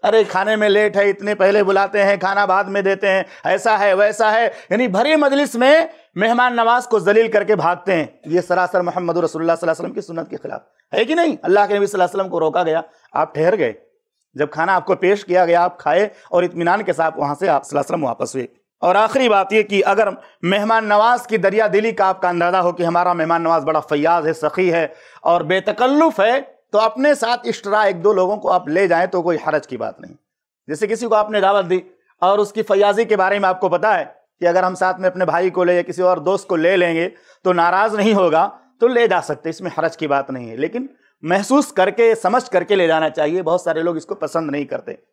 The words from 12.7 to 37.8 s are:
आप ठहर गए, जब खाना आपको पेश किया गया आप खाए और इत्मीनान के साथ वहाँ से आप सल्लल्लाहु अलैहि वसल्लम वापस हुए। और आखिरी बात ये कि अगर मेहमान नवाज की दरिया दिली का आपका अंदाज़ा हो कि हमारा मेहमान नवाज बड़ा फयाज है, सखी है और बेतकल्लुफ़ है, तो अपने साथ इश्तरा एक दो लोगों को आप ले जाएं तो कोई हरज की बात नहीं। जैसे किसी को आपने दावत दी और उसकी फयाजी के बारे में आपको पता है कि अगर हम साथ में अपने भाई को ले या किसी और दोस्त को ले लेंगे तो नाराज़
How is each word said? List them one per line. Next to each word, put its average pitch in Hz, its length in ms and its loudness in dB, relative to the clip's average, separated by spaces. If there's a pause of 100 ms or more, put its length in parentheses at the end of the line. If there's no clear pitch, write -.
आप 156 200 -4
ठहर 165 200 0
गए, 127 200 -2 (600)
जब 143 140 -4
खाना 165 240 -2
आपको 185 240 0
पेश 196 260 0
किया 180 220 2
गया 170 160 2
आप 175 200 -2
खाए 185 280 0 (220)
और 175 140 2
इत्मीनान 175 380 -2
के 180 100 -2
साथ 160 240 -2
वहाँ 143 180 -4
से 185 120 -4
आप 147 160 0
सल्लल्लाहु 143 200 -4
अलैहि - 20 -6
वसल्लम 165 200 -4
वापस 123 300 -6
हुए। 123 120 -6 (340)
और 180 160 2
आखिरी 220 320 2
बात 196 240 2
ये 220 100 4
कि 202 200 -2
अगर 202 260 4 (360)
मेहमान 214 400 0
नवाज 220 400 2
की 220 120 -2
दरिया 196 300 2
दिली 214 260 0
का 196 120 0
आपका 185 240 0
अंदाज़ा 175 300 0
हो 175 140 2
कि 175 100 -4
हमारा 175 300 2
मेहमान 165 280 0
नवाज 165 220 0
बड़ा 156 180 0
फयाज 156 460 0
है, 160 60 -2
सखी 156 360 -2
है 165 240 -2 (300)
और 170 200 2
बेतकल्लुफ़ 220 760 0
है, 233 180 2 (340)
तो 208 60 2
अपने 226 360 2
साथ 240 320 -4
इश्तरा 214 380 -2
एक 185 160 0
दो 202 120 4
लोगों 185 240 0
को 185 120 -4
आप 180 200 0
ले 185 180 2
जाएं 170 200 2
तो 185 140 -2
कोई 165 160 -2
हरज 147 280 -4
की 127 120 -12
बात 110 240 -8
नहीं। - 140 -20 (520)
जैसे 156 200 -6
किसी 226 200 -4
को 220 80 0
आपने 214 260 0
दावत 196 240 2
दी 180 160 -2 (400)
और 196 180 2
उसकी 208 240 -4
फयाजी 202 420 2
के 196 100 0
बारे 196 240 0
में 196 100 0
आपको 185 200 -2
पता 220 240 0
है 165 120 -2 (360)
कि 170 40 0
अगर 180 200 2
हम 185 100 -4
साथ 185 240 -2
में 185 100 0
अपने 180 160 -4
भाई 175 240 0
को 180 140 -2
ले 180 120 2
या 175 60 0
किसी 175 220 -6
और 180 180 2
दोस्त 190 280 -2
को 190 80 0
ले 170 180 2
लेंगे 170 320 0 (380)
तो 185 80 2
नाराज़ 180 440 2